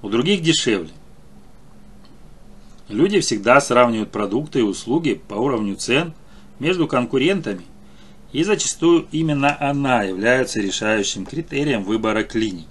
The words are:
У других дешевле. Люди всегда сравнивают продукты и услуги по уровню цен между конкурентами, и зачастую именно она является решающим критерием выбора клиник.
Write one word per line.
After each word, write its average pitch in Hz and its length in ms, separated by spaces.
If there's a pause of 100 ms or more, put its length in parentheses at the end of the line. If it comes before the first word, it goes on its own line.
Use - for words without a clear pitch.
У 104 60
других 156 340
дешевле. 113 480 (2000)
Люди 175 320
всегда 120 400
сравнивают 120 500
продукты 107 480
и 120 40
услуги 117 520 (140)
по 104 60
уровню 110 420
цен 156 380 (440)
между 165 300
конкурентами, 127 760 (680)
и 147 120
зачастую 170 680
именно 147 500
она 139 440
является 113 560
решающим 101 680
критерием 139 560
выбора 110 400
клиник. 95 480